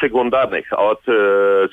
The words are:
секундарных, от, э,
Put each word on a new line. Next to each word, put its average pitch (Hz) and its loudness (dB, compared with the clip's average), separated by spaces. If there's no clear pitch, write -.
секундарных, 123 -2
от, 104 -2
э, 98 2